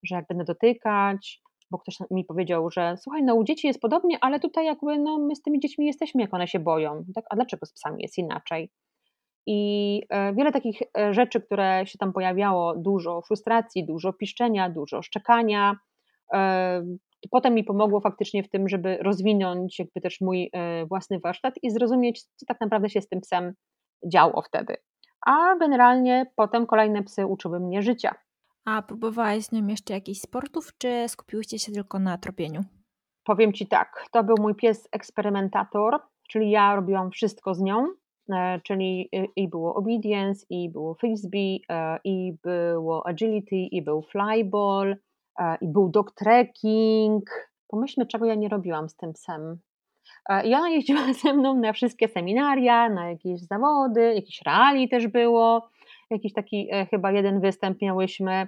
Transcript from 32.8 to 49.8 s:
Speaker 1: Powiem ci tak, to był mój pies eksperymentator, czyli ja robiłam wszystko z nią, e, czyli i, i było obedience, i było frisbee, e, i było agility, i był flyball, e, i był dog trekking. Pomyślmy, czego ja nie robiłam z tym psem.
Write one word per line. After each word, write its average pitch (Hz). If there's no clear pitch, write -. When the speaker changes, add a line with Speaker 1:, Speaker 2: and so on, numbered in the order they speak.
Speaker 1:
Powiem 214
ci 202
tak, -
to 226
był 220
mój 214
pies 220
eksperymentator, 208
czyli 214
ja 202
robiłam 190
wszystko 202
z 175
nią, 214
e, 180
czyli 185
i, 190
i 196
było 165
obedience, 202
i 175
było 160
frisbee, 196
e, 160
i 185
było 170
agility, 208
i 185
był 151
flyball, 202
e, 170
i 185
był 180
dog 202
trekking. 220
Pomyślmy, 247
czego 233
ja 220
nie 214
robiłam 175
z -
tym 165
psem. 160